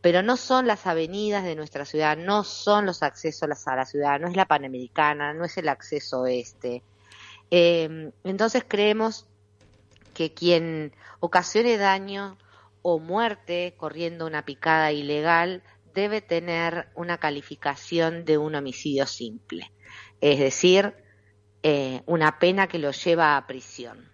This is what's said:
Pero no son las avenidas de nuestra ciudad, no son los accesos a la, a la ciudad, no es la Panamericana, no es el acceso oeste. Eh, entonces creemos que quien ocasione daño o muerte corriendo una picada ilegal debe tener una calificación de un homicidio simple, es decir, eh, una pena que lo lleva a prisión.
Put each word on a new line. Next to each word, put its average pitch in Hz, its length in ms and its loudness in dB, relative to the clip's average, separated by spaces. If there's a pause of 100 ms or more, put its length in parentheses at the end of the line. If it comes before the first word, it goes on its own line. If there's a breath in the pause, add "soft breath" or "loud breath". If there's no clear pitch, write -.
Pero 175 220 4
no 240 120 2
son 254 300 0
las 208 220 0
avenidas 190 560 -2
de 170 120 -6
nuestra 151 300 -10
ciudad, 151 320 0
no 196 260 0
son 208 440 2
los 175 160 -4
accesos 156 400 -4
a 151 40 -2
la, 147 80 -2 (120)
a 131 80 -2
la 131 100 -2
ciudad, 143 340 0
no 170 80 -4
es 175 80 -6
la 190 120 4
Panamericana, 147 880 -2
no 170 100 -4
es 170 140 -8
el 156 100 -2
acceso 135 520 -6
oeste. 123 600 -6 (680 loud breath)
Eh, 165 600 4 (120)
entonces 214 440 0
creemos 214 600 0 (880)
que 160 180 -4
quien 165 580 0 (280 loud breath)
ocasione 208 580 2
daño 196 600 -2 (440 soft breath)
o 175 160 2
muerte 180 800 -4
corriendo 165 480 -8
una 156 180 -6
picada 156 480 2
ilegal 160 680 0 (320 soft breath)
debe 208 280 -2
tener 170 760 -2
una 170 240 -6
calificación 160 1040 -4
de 156 140 4
un 151 160 -4
homicidio 139 500 -2
simple, 110 680 -12 (480 loud breath)
es 147 200 6
decir, 180 560 4 (640 soft breath)
eh, 135 460 0
una 156 320 2
pena 190 280 4
que 175 120 -6
lo 143 100 -2
lleva 160 480 2
a 135 80 -4
prisión. 123 680 -16